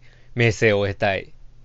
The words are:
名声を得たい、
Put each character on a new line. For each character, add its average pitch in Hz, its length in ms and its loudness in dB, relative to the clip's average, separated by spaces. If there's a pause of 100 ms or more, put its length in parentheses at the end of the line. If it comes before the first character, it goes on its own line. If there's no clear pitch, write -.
(340)
名 117 180 2
声 107 220 2
を 101 120 0
得 98 80 -4
た 101 220 -2
い、 - 160 -10 (320)